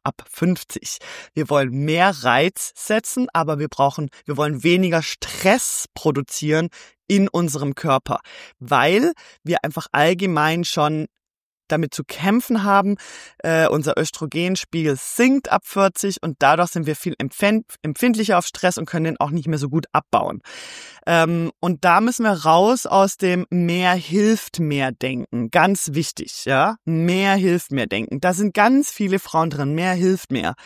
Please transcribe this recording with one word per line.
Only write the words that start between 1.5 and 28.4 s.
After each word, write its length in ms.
wollen 220
mehr 520
Reiz 500
setzen, 600
aber 260
wir 80
brauchen, 400
wir 140
wollen 260
weniger 380
Stress 920
produzieren 760
in 180
unserem 480
Körper, 460
weil 520
wir 220
einfach 260
allgemein 720
schon 440
damit 240
zu 120
kämpfen 580
haben. 320
Äh, 280
unser 300
Östrogenspiegel 1000
sinkt 560
ab 140
vierzig 580
und 160
dadurch 300
sind 160
wir 100
viel 240
empfänd-, 640
empfindlicher 560
auf 100
Stress 300
und 80
können 180
den 160
auch 120
nicht 180
mehr 100
so 80
gut 240
abbauen. 500
Ähm, 540
und 240
da 160
müssen 240
wir 220
raus 400
aus 320
dem 320
mehr 460
hilft 640
mehr 340
Denken. 580
Ganz 400
wichtig, 540
ja. 400
Mehr 500
hilft 360
mehr 160
Denken. 340
Da 120
sind 200